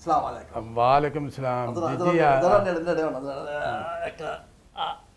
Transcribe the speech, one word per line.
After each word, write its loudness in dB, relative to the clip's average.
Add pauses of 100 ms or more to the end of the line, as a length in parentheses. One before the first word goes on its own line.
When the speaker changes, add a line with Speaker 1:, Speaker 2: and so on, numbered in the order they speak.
Speaker 1:
सलाम 2
वालेकुम। -10
Speaker 2:
वालेकुम 2
सलाम। -4
Speaker 1:
जरा, -2
Speaker 2:
जी, -4
Speaker 1:
जरा, 2
Speaker 2:
जी, 4
आ, 6
Speaker 1:
जरा 6
Speaker 2:
आ। 6
Speaker 1:
नेड़े, -2
नेड़े 0
होना, -4
जरा, -8
आ, -6
एक, -12 (540)
आ, -6 (220)